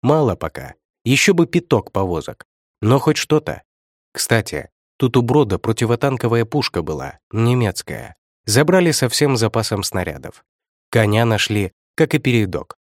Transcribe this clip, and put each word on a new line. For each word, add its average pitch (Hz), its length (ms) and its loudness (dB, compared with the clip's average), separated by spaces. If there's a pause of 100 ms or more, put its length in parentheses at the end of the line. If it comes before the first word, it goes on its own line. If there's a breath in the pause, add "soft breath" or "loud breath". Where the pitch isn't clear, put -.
Мало 143 340 2
пока, - 400 -10 (280)
ещё 143 300 2
бы 170 120 4
пяток - 460 0
повозок. 90 540 -6 (360)
Но 120 180 4
хоть 151 180 0
что-то. - 460 -4 (500)
Кстати, - 560 -2 (280)
тут 127 200 0
у 123 40 6
брода 120 380 2
противотанковая 117 840 0
пушка 123 360 -2
была, 71 380 -10 (120)
немецкая. 113 840 -2 (300)
Забрали 160 460 4
со 131 180 -2
всем 139 260 0
запасом 110 480 -2
снарядов. 82 640 -8 (440)
Коня 113 360 2
нашли, 104 480 -2 (220)
как - 180 2
и 151 60 0
передок. 101 580 -2 (180)